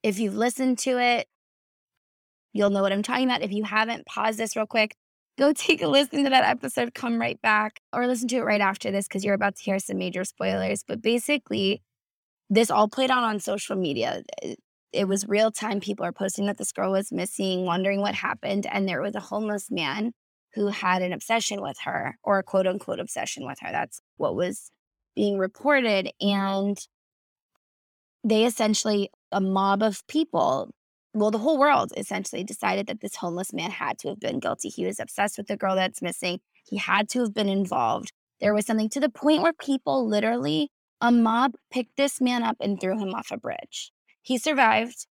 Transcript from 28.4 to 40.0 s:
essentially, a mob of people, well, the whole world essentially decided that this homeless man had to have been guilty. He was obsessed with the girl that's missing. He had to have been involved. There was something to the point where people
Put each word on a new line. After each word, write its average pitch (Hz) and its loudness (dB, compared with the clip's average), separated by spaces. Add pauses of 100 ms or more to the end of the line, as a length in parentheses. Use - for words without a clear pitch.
essentially, 214 0 (200)
a 196 0
mob 196 4
of 214 0
people, - 0 (440)
well, 214 4
the 220 0
whole 277 2
world 285 4
essentially 196 -6
decided 202 -2
that 214 -8
this - -10
homeless 175 -6
man 175 -6
had - -6
to - -8
have 208 -8
been - -4
guilty. - -6
He 175 -6
was - -6
obsessed 202 -4
with 208 -10
the 208 -4
girl 190 -2
that's 190 -2
missing. 175 -4 (240)
He 196 -8
had 202 0
to 247 0
have 220 0
been 208 0
involved. 185 0 (280)
There 208 2
was 208 0
something 220 0
to 277 -4
the 294 2
point 302 4
where 330 4
people 262 0